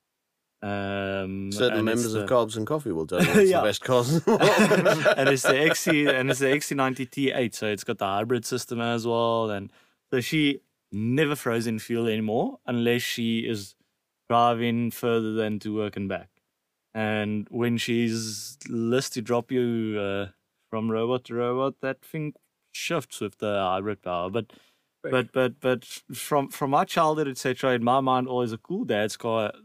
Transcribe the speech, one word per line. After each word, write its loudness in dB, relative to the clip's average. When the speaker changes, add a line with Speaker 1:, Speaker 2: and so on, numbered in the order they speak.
Speaker 1:
Um, -4
Speaker 2:
Certain 2
Speaker 1:
and 2
it's 0
Speaker 2:
members -2
of -2
Speaker 1:
the 2
Speaker 2:
Carbs 2
and -4
Coffee -4
will -4
tell 2
Speaker 1:
<laughs> -
Speaker 2:
you 6
it's 8
Speaker 1:
Yeah. 4
Speaker 2:
the 2
best -4
cars 2
in 2
the 2
world. 6
Speaker 1:
<laughs> -6
And 4
it's 4
the 4
X 4
C, 2
and 2
it's 0
the 4
X 0
C -4
ninety -2
T -2
eight, -2
so -4
it's -4
got -4
the -2
hybrid 0
system -6
as -2
well. 0
And -8
so 2
she 0
never 0
throws -2
in -4
fuel -2
anymore -2
unless 0
she -2
is -6
driving 2
further -2
than -2
to -6
work -4
and -6
back. -8
And -2
when 0
she's -2
list 0
to -6
drop -2
you, 0
uh, -2
from -4
robot 0
to -10
robot, -2
that -8
thing -8
shifts -6
with -6
the -2
hybrid -2
power. -4
But, -4
Speaker 3:
Quick. -6
Speaker 1:
but, 0
but, 0
but 0
from, 0
from -4
my 4
childhood, 2
et -8
cetera, 0
in 0
my 4
mind, 2
always 0
a -6
cool -6
dad's 0
car -2